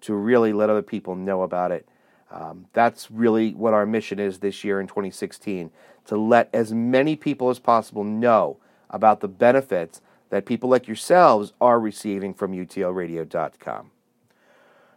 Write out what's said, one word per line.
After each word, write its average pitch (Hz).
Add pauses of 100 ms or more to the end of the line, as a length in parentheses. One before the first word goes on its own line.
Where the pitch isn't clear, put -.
to 110
really 110
let 107
other 107
people 92
know 92
about 90
it. 87 (440)
Um, 82
that's 117
really 110
what 110
our 104
mission 107
is 98
this 98
year 98
in 95
twenty 95
sixteen, 92 (360)
to 107
let 113
as 113
many 127
people 139
as 123
possible 110
know 107 (320)
about 107
the 101
benefits 120 (300)
that 98
people 120
like 127
yourselves 117
are 120
receiving 101
from 95
U 90
T 95
L 90
radio 85
dot 78
com. - (1080)